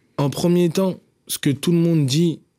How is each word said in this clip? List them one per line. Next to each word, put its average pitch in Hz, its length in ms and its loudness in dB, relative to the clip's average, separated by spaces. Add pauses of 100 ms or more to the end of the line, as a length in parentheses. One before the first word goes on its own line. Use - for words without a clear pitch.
(180)
en 143 120 0
premier 175 400 2
temps, 190 280 -4 (300)
ce - 100 -8
que 147 120 -2
tout 151 220 -2
le 170 60 2
monde 165 280 2
dit, 156 340 0 (180)